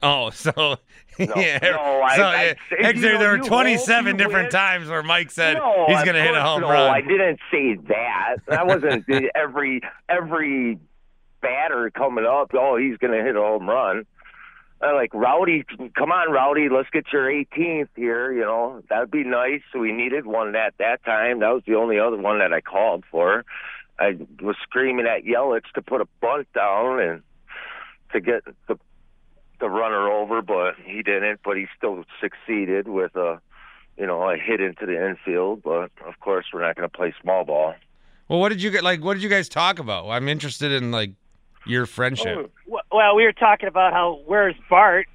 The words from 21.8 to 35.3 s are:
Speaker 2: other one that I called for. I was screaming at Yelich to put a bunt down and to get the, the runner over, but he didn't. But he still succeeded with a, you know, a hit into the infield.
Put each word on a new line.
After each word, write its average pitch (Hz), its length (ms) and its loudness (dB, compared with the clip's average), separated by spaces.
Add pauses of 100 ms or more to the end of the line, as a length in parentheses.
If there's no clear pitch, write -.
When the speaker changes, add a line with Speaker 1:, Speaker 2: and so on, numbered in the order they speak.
Speaker 2:
other 113 180 0
one 104 220 0
that 90 120 2
I 82 80 0
called 95 500 -2
for. 92 360 2 (540)
I 95 180 0 (240)
was 101 220 -4
screaming 123 420 -2
at 113 180 0
Yelich 117 400 0 (120)
to 131 60 -4
put 120 200 -4
a 98 60 -4 (120)
bunt 131 340 -2
down 113 460 0
and 82 220 -2 (880)
to 113 80 -2
get 120 240 -2 (240)
the, 110 100 -4 (840)
the 113 100 -4
runner 104 420 0
over, 107 300 -2
but 92 420 -2
he 98 200 -12
didn't. 101 400 0
But 101 140 -2
he 98 100 -8 (100)
still 95 260 -6 (160)
succeeded 101 680 -4
with 95 280 -4
a, 85 240 -2 (580)
you 101 80 -6
know, 90 240 -2
a 85 80 -2
hit 104 240 -4
into 95 240 -6
the 90 240 -2
infield. 95 540 -4